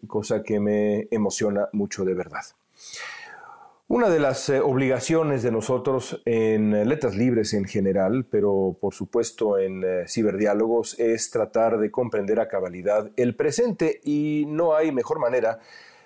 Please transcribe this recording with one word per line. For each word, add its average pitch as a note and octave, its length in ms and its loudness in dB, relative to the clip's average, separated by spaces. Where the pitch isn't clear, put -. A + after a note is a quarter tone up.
cosa G#2+ 380 -4
que G#2 160 0
me G#2 500 0
emociona G#2 640 0
mucho G2+ 320 -2
de F#2 100 0
verdad. F2+ 300 -6
Una A#3 220 2
de E3 100 4
las, C3+ 300 2
eh, C3+ 120 4
obligaciones C3+ 840 2
de A#2+ 100 0
nosotros B2+ 720 -2
en, A2 480 4
eh, G#2 140 2
Letras B2 300 0
Libres A2+ 360 2
en G2+ 140 0
general, G2 640 0
pero G2 520 2
por G2 140 -4
supuesto G#2+ 640 -2
en, F#2+ 260 -2
eh, F#2 240 -2
Ciberdiálogos, G#2+ 880 0
es A2+ 320 0
tratar A2+ 480 0
de G#2+ 120 0
comprender G#2+ 500 -2
a - 80 -2
cabalidad F#2+ 680 -2
el B2 220 0
presente, D#3+ 680 0
y D3 460 -2
no D#3 260 2
hay D#3+ 160 2
mejor C#3+ 280 -2
manera A#2+ 420 0